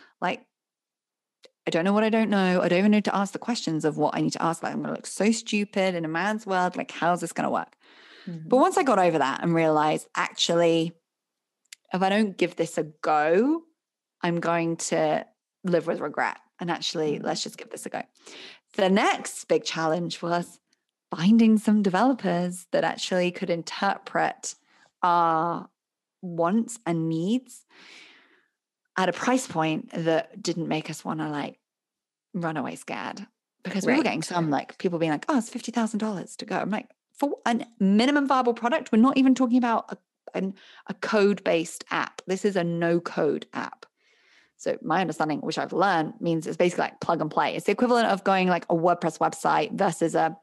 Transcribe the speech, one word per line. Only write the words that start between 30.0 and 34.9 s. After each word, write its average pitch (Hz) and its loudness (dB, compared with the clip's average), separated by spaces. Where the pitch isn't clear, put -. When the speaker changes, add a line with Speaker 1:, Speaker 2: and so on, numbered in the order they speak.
Speaker 1:
didn't 165 -4
make 156 -4
us 156 -12
wanna, 156 -6
like, 147 -8
run 170 -4
away 139 -6
scared. - -12
Because 190 -6
we 247 2
were 262 2
Speaker 2:
Right. 311 2
Speaker 1:
getting 156 -2
some, 170 -2
like, - -4
people 170 -2